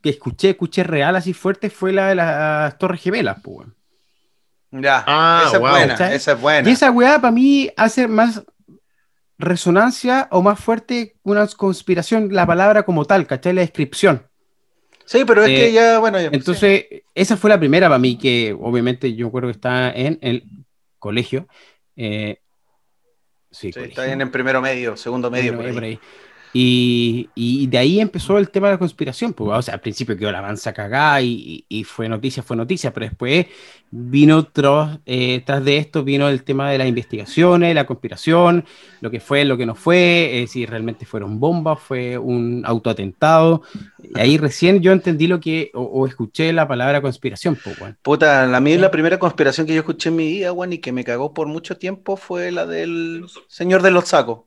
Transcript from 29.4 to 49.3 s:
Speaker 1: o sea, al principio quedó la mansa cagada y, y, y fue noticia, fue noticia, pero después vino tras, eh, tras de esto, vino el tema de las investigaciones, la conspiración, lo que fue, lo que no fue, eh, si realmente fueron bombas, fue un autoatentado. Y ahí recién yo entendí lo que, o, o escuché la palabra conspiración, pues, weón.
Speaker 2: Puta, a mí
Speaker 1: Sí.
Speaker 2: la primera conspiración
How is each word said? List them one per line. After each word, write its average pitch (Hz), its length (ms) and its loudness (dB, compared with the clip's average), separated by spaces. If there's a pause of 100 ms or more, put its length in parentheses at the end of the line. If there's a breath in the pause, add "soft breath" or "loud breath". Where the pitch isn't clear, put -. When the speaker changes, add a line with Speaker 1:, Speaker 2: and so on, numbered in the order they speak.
Speaker 1:
o 113 100 0
sea, - 120 -8
al 95 80 -10
principio 113 340 -8
quedó 104 160 -6
la 92 100 -8
mansa 104 300 -10
cagada 135 480 -2
y, 120 480 -6
y, 104 120 -8
y 107 40 -8
fue - 240 -10
noticia, 113 360 -6
fue 120 120 -8
noticia, 117 380 -6
pero 110 140 -10
después 143 400 -2 (440 loud breath)
vino 143 540 4
tras, 151 600 0
eh, 127 400 -4
tras 139 200 -2
de 143 100 2
esto, 151 300 -4
vino 143 240 0
el 131 160 -2
tema 139 260 -2
de 139 60 0
las 131 100 0
investigaciones, 165 880 2
la 139 100 2
conspiración, 170 800 2 (380 loud breath)
lo 113 100 -8
que 117 80 -8
fue, 143 240 0
lo 131 140 0
que 123 80 -4
no 113 100 -6
fue, 170 680 2
eh, 117 40 -8
si 120 180 -8
realmente 113 400 -10
fueron 104 360 -8
bombas, 160 400 -2
fue 123 360 -8
un 120 480 -4
autoatentado. 151 960 2 (400 loud breath)
Y - 160 -12
ahí 135 200 4
recién 165 420 2
yo 185 140 4
entendí 170 340 0
lo 175 140 0
que, 160 320 -6
o, 123 80 -8
o 131 260 -2
escuché 147 460 -4
la 156 160 0
palabra 131 320 -2
conspiración, 135 600 -6
pues, - 200 -14
weón. 98 200 -18
Speaker 2:
Puta, 143 420 4 (120)
a 127 60 4
mí 143 100 4
Speaker 1:
Sí. 170 60 4
Speaker 2:
la 180 140 4
primera 165 280 0
conspiración 156 480 0